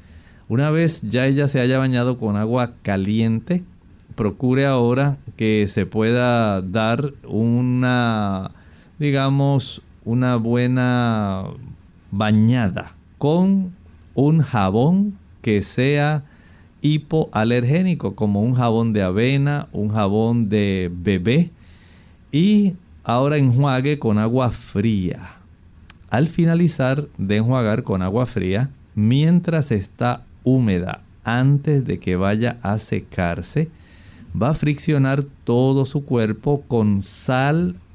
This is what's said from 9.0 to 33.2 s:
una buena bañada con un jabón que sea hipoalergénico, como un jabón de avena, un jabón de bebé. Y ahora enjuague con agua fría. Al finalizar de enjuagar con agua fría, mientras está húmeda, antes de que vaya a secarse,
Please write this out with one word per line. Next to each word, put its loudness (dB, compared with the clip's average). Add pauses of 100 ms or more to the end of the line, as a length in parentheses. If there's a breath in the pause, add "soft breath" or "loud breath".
una 0
buena 0 (640)
bañada 0 (240)
con 0 (400)
un 4
jabón 2 (280)
que 2
sea -2 (560 loud breath)
hipoalergénico, 0
como 0
un 0
jabón 2
de 0
avena, 0
un -4
jabón 0
de 0
bebé. 0 (800 loud breath)
Y 4 (300)
ahora 0
enjuague 2
con 0
agua 0
fría. -4 (720)
Al 2
finalizar 0 (100)
de 0
enjuagar 0
con -2
agua -2
fría, -2 (240)
mientras 2
está -4 (180)
húmeda, 0 (200)
antes 0
de -4
que -2
vaya 0
a -2
secarse, -4 (680 loud breath)